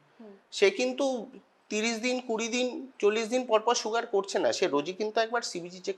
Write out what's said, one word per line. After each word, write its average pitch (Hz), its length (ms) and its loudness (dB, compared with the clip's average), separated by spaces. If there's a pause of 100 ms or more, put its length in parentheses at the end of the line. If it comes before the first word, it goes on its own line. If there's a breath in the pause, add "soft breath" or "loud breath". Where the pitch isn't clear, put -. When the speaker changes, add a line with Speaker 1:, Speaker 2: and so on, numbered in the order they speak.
(200)
Speaker 1:
হুম। 208 160 -18 (140)
Speaker 2:
সে 196 200 4
কিন্তু 254 600 -2 (380)
তিরিশ 220 300 -2
দিন, 247 220 0
কুড়ি 226 280 -2
দিন, 247 500 -2
চল্লিশ 214 300 2
দিন 247 180 0
পর 220 140 4
পর 226 140 2
সুগার 233 320 -2
করছে 196 320 0
না, 170 140 4
সে 185 160 2
রোজই 147 240 0
কিন্তু 214 280 -2
একবার 233 220 0
সিবিজি 180 380 -10
চেক 190 180 -6